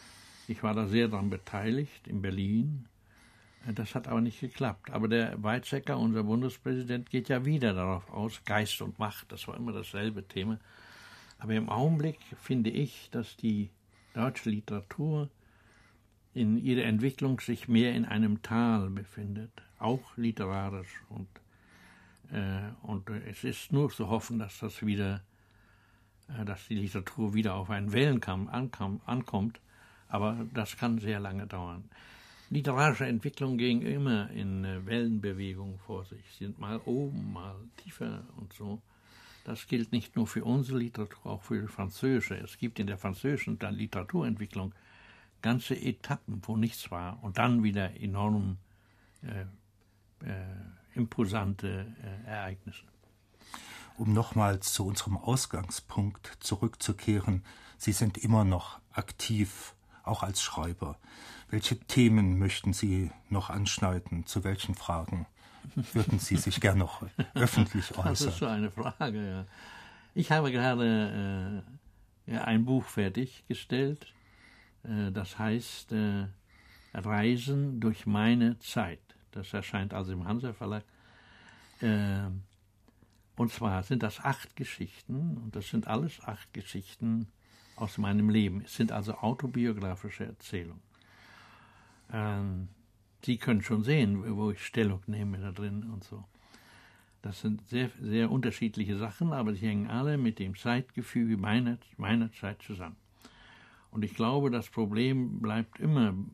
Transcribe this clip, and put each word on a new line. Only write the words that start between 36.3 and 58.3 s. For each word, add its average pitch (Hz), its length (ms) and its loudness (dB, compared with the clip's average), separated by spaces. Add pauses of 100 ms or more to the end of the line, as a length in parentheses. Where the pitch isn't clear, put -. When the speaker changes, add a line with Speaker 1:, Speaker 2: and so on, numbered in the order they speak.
Speaker 1:
sind 101 200 -8
mal 107 260 -6
oben, 120 480 -2
mal 95 240 -10 (200)
tiefer 117 480 -10 (120)
und 107 180 -14
so. 107 260 -8 (640)
Das 117 220 -10
gilt 117 260 0
nicht 120 220 -2
nur 117 120 2
für - 180 -4
unsere 131 340 2
Literatur, 117 540 -6
auch 104 100 -8
für 107 180 -2
die 107 60 -4
französische. 104 680 0
Es - 220 -10
gibt 117 200 -4
in 101 80 0
der 101 100 -4
französischen 110 640 -2
dann 101 160 -4
Literaturentwicklung 104 1000 -2 (680)
ganze 123 340 0
Etappen, 123 680 -4
wo 110 140 -4
nichts 113 340 -2
war 87 320 -8
und 98 160 -4
dann 120 260 6
wieder 98 360 0
enorm, 101 580 0 (640)
äh, 107 200 -8 (840)
äh, 98 200 -8 (500)
imposante, 101 960 0 (100)
äh, 104 280 -10
Ereignisse. 98 540 -10 (1120)
Speaker 2:
Um 107 140 2
nochmal 104 480 4
zu - 260 -2
unserem 98 300 -2
Ausgangspunkt - 1200 -2
zurückzukehren, 104 1040 0 (320)
Sie - 160 0
sind 104 260 2
immer 110 260 6